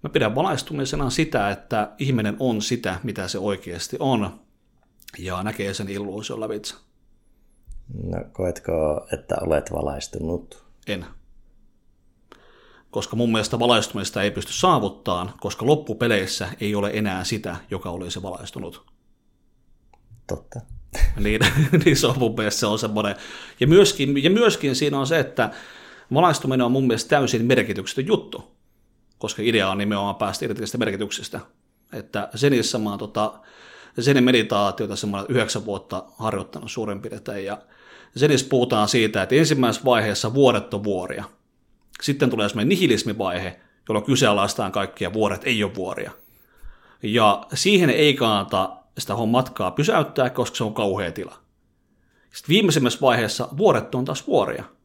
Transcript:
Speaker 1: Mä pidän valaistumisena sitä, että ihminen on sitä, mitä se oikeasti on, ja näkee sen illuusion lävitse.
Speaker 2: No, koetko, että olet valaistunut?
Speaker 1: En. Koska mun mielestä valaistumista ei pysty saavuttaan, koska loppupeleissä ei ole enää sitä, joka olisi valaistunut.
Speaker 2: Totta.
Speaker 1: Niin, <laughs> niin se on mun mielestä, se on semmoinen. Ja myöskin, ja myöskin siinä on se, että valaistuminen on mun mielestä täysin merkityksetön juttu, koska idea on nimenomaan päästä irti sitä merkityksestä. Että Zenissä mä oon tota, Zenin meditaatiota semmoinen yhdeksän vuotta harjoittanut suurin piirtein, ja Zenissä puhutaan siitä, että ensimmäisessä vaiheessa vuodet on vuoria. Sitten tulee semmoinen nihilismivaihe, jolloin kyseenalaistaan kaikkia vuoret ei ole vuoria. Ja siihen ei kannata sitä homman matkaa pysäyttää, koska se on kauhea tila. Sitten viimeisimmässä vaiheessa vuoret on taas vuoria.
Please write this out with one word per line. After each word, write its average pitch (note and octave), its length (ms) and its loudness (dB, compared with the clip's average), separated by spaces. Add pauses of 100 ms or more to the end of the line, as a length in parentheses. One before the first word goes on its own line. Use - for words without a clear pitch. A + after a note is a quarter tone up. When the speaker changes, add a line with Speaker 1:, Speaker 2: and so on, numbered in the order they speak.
Speaker 1:
Mä D3 80 -8
pidän A2 240 0
valaistumisena D3+ 760 -2
sitä, B2 400 0
että G#2 480 -4
ihminen A2+ 400 0
on A#2 240 0
sitä, F#2 400 -4
mitä G2 260 -6
se G2+ 100 -6
oikeasti F#2 640 -6
on, A2 400 -2 (800)
ja F2+ 240 -6
näkee G2+ 320 -6
sen G2 140 -8
illuusion G2+ 520 -8
lävitse. A2 340 -8 (1300)
Speaker 2:
No, F2 300 -6
koetko, D#2+ 800 -4
että - 280 -4
olet D#2+ 320 -2
valaistunut? D#2 920 -8 (220)
Speaker 1:
En. F#2 200 -8 (1800)
Koska A2 260 -6
mun A#2 160 2
mielestä A2 260 0
valaistumista A2 640 0
ei G2+ 80 0
pysty - 220 -8
saavuttaan, G#2+ 880 0
koska G2+ 260 -6
loppupeleissä A2+ 840 0 (120)
ei G#2 140 -2
ole G2+ 200 0
enää F#2+ 300 -2
sitä, G2+ 320 -6 (140)
joka F#2 200 -8
olisi F2+ 320 -8
valaistunut. F2+ 640 -12 (1400)
Speaker 2:
Totta. - 340 -10 (600)
Speaker 1:
Niin, G#2+ 200 2 (220)
<laughs> D3+ 220 4
niin C#3+ 120 6
se C#3 100 2
on C3 120 2
mun A2+ 200 2
mielestä, G#2+ 220 -2
se A#2 60 2
on G#2+ 120 0
semmoinen. G#2+ 360 -2 (460)
Ja B2 60 4
myöskin, C#3+ 580 6
ja E3+ 60 6
myöskin F#3+ 460 4
siinä C#3+ 220 0
on C3+ 80 0
se, D#3+ 120 2
että C3 320 0 (640)
valaistuminen C#3 520 4
on A#2 60 2
mun C3 140 4
mielestä A2+ 220 0
täysin B2 360 2
merkityksetön A2+ 600 0
juttu, - 500 -4 (640)
koska - 240 -8
idea G#2+ 280 2
on G2 80 -2
nimenomaan G2+ 380 -2
päästä G2 280 -4
irti G#2 220 -6
sitä B2+ 120 -8
merkityksestä. G#2 600 -4 (520)
Että G#2 440 -8
Zenissä B2 420 2
mä G#2+ 120 -2
oon G2+ 80 -8
tota, G#2+ 420 -4 (600)
Zenin C3 240 6
meditaatiota G#2 720 2
semmoinen G2+ 340 -6
yhdeksän A2 340 0
vuotta G2 400 -6 (140)
harjoittanut G#2 520 -6
suurin G#2 320 -6
piirtein, G#2+ 420 -10
ja G2+ 140 -8 (600)
Zenissä C3+ 300 4
puhutaan A#2+ 400 2
siitä, G#2+ 340 2
että F#2+ 120 0
ensimmäisessä C#3 500 4
vaiheessa A2+ 500 2
vuodet A#2+ 400 4
on G2+ 100 -4
vuoria. F#2 400 -4 (800)
Sitten C3 280 2
tulee A2 180 0
semmoinen A2 200 0
nihilismivaihe, G#2 920 0 (280)
jolloin G#2+ 180 0
kyseenalaistaan G#2 640 2
kaikkia F#2+ 400 -4
vuoret G2+ 320 -2
ei A2+ 200 0
ole F#2+ 100 -6
vuoria. F#2 360 -6 (920)
Ja G#2+ 520 2
siihen F3+ 360 4
ei D3 240 4
kannata G2+ 600 0 (220)
sitä - 160 -6
homman A#2 280 2
matkaa G2+ 280 -4
pysäyttää, D3 600 0
koska - 260 -4
se A#2+ 80 -2
on G#2+ 100 -4
kauhea G2 380 -2
tila. - 260 -12 (920)
Sitten - 160 -16
viimeisimmässä D#3 520 4
vaiheessa A#2+ 560 2
vuoret D3 380 2
on B2+ 100 -2
taas - 220 -8
vuoria. D3+ 380 0 (200)